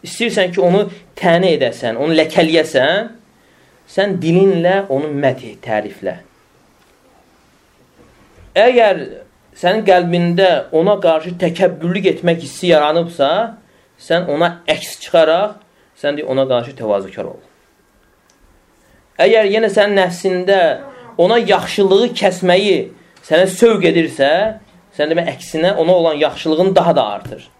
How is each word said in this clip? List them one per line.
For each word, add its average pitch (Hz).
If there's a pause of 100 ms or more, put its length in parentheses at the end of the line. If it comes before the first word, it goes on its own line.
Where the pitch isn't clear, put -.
İstəyirsən 214
ki, 185
onu 190 (280)
tənə 175
edəsən, 117
onu 160
ləkələyəsən, 160 (760)
sən 196
dilinlə 180
onu 147 (100)
mədh, 127 (180)
təriflə. 107 (2500)
Əgər 220 (600)
sənin 202
qəlbində 175 (260)
ona 196
qarşı 165
təkəbbürlük 175
etmək 170
hissi 170
yaranıbsa, 156 (720)
sən -
ona 170 (100)
əks -
çıxaraq, 170 (460)
sən 143
deyir, 147
ona 135
qarşı 123
təvazökar 104
ol. - (1800)
Əgər 214
yenə 220
sənin 202
nəfsində 185 (600)
ona 214
yaxşılığı 202
kəsməyi 185 (520)
sənə 175
sövq 190
edirsə, 147 (680)
yəni, 156
demək, 156
əksinə 170
ona 180
olan 160
yaxşılığın 160
daha 170
da 117
artır. - (100)